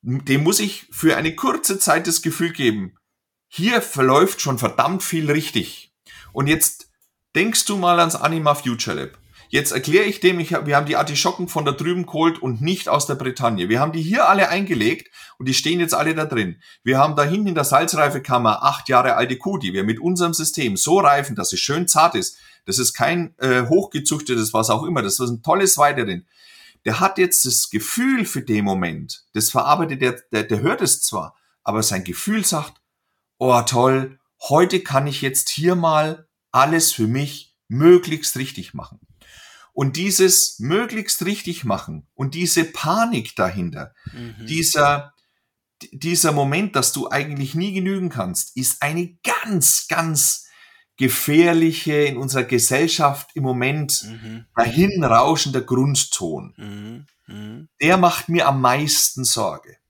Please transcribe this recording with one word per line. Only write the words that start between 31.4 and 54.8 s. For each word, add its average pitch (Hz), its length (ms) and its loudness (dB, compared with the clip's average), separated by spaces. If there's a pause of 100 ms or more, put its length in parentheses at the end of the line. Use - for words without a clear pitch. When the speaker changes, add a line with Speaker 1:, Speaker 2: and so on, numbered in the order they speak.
Speaker 1:
aber 107 200 -2
sein 92 200 -4
Gefühl 202 400 -4
sagt, - 380 -4 (560)
"Oh 127 240 4
toll, 131 560 2 (320)
heute 180 300 4
kann 139 260 0
ich 139 160 -6
jetzt 135 280 -2
hier 170 260 0
mal 160 520 0 (240)
alles 156 400 4
für 113 140 0
mich 135 500 -4 (120)
möglichst 160 720 6
richtig - 360 -8
machen." - 260 -14 (760)
Und 135 220 -2
dieses 180 640 2
möglichst 202 640 -2
richtig 175 420 -6
machen 82 500 -6
und 135 180 -6
diese 170 320 2
Panik 175 680 -2
dahinter, 92 580 -4 (180)
Speaker 2:
Mhm. 113 360 -16
Speaker 1:
dieser, 143 640 0 (800)
dieser 160 400 0
Moment, 147 440 0
dass 131 180 0
du - 180 -6
eigentlich 143 420 -6
nie 185 200 -2
genügen 185 360 -2
kannst, - 480 -6
ist - 240 -4
eine 170 420 -4
ganz, - 640 0
ganz 160 600 -2 (500)
gefährliche, 160 960 2
in 143 240 2
unserer 131 260 -2
Gesellschaft 139 880 0
im 147 100 -4
Moment 131 600 -2
Speaker 2:
Mhm. 113 420 -14 (100)
Speaker 1:
dahinrauschender 135 1080 2